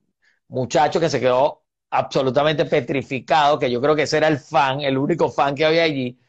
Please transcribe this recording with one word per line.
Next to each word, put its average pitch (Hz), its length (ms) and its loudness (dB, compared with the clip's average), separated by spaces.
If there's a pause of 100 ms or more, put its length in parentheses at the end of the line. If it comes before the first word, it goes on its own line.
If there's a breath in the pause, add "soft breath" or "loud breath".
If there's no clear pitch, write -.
(500)
muchacho 147 500 0
que 160 100 0
se 127 100 -2
quedó 127 440 0 (260)
absolutamente 143 760 0
petrificado, 143 920 0
que 127 120 -2
yo 120 100 -2
creo 151 140 2
que 151 80 0
ese 156 140 -2
era 151 100 2
el 151 120 0
fan, 143 420 -2
el 135 160 -2
único 151 320 0
fan 143 260 -2
que 151 100 0
había 165 180 2
allí, 135 460 -4